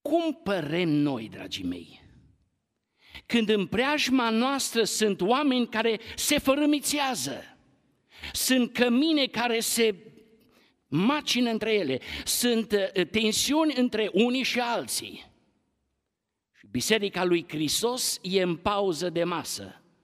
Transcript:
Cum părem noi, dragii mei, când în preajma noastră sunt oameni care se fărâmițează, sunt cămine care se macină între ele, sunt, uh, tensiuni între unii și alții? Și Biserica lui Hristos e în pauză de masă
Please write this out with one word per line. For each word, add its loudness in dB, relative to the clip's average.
Cum 0
părem -2
noi, 0
dragii -10
mei, -8
când 2
în 4
preajma 0
noastră 0
sunt 0
oameni 2
care 0
se 0
fărâmițează, 0
sunt 2
cămine 4
care -2
se 0
macină 0
între -2
ele, 0
sunt, 0
uh, 0
tensiuni 2
între 0
unii 2
și -2
alții? -6
Și -20
Biserica 0
lui 2
Hristos -2
e 0
în 0
pauză -2
de -2
masă -8